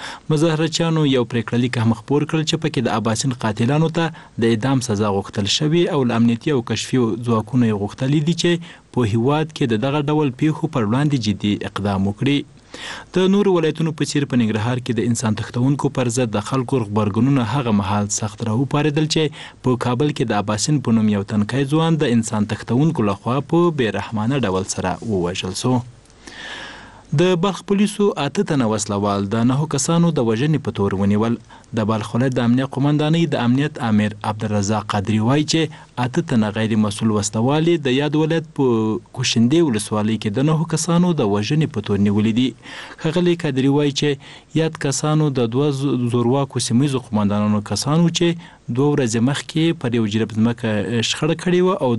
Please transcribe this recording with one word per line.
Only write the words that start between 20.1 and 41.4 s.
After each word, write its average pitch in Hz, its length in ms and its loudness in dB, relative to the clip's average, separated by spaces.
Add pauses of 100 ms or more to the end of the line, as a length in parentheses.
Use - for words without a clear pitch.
کې 147 200 -2
د 104 120 0
اباسین 117 400 -2
په 113 160 2
نوم 107 160 2
یو 101 180 -2
تنکی 110 300 0 (100)
ځوان 160 280 2
د 120 140 2
انسان 107 380 0
تښتونکو 127 560 0
لخوا 117 280 -2 (140)
په 170 240 2
بې 101 240 0
رحمانه 110 480 -2
ډول 95 260 -2
سره 92 240 -4 (140)
ووژل 92 500 -4
سو. 127 160 0 (1400)
د 185 220 4
بلخ 190 260 -2
پولیسو 202 380 2 (160)
اته 143 260 -2
تنه 139 220 2
وسلوال 101 640 0
د 117 160 2
نهو 147 240 0
کسانو 170 420 2
د 127 120 2
وژنې 131 360 0
په - 140 -4
تور 98 240 2
ونیول. 104 360 2 (400)
د 107 120 0
بلخ 110 240 -2
ولایت 127 220 2
د 123 120 0
امنیه 131 260 2
قومندانۍ 151 580 2
د 127 120 -2
امنیت 139 420 0
امیر 107 300 2 (140)
عبدالرزاق 107 600 -2
قادري 107 360 0
وایي 147 240 2
چې 160 340 -2 (180)
اته 147 280 -2
تنه 107 260 2
غیر 110 240 0
مسؤل 107 320 0
وسلوال 127 560 0
یې 151 160 0
د 127 100 2
یاد 147 240 0
ولایت 160 260 0 (120)
په 139 80 4 (500)
کوشندې 123 520 2
ولسوالۍ 107 540 -2
کې 104 140 -2
د 135 140 2
نهو 156 240 0
کسانو 170 480 2
د 101 100 2
وژنې 120 460 0